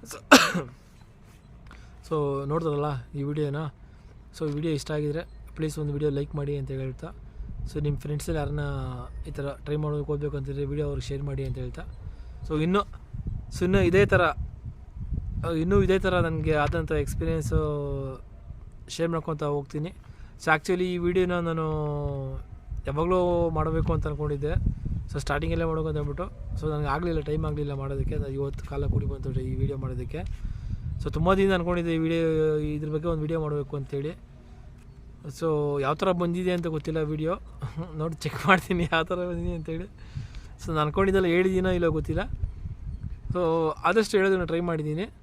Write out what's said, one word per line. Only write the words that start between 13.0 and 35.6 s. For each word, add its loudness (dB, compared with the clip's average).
so 0
ಇನ್ನು 6
ಇದೇ 8
ಥರ, 6
ಆ, -4
ಇನ್ನೂ 8
ಇದೇ 8
ಥರ 4
ನನಗೆ 2
ಆದಂಥ 0
ಎಕ್ಸ್ಪೀರಿಯೆನ್ಸು 2
ಶೇರ್ 0
ಮಾಡ್ಕೊತಾ -2
ಹೋಗ್ತೀನಿ. -2
So -2
actually 2
ಈ 0
ವಿಡಿಯೋನ 4
ನಾನು 0
ಯಾವಾಗಲೂ 4
ಮಾಡಬೇಕು 2
ಅಂತ 0
ಅಂದ್ಕೊಂಡಿದ್ದೆ. -2
So -4
ಸ್ಟಾರ್ಟಿಂಗಲ್ಲೇ 0
ಮಾಡ್ಬೇಕು 0
ಅಂತ -2
ಅಂದ್ಬಿಟ್ಟು, -2
so -2
ನನಗೆ 0
ಆಗಲಿಲ್ಲ, 0
ಟೈಮ್ 0
ಆಗಲಿಲ್ಲ -2
ಮಾಡೋದಕ್ಕೆ. -2
ನಾನು -2
ಇವತ್ತು -4
ಕಾಲ -2
ಕೂಡಿ 2
ಬಂತು -4
ಈ -4
ವಿಡಿಯೋ 0
ಮಾಡೋದಕ್ಕೆ. -4
So -4
ತುಂಬ 6
ದಿನ 6
ಅಂದ್ಕೊಂಡಿದ್ದೆ 2
ಈ 2
ವಿಡಿಯೋ, 2
ಇದ್ರ -2
ಬಗ್ಗೆ -2
ಒಂದು 0
ವಿಡಿಯೋ 0
ಮಾಡಬೇಕು -4
ಅಂತೇಳಿ. -4
So 0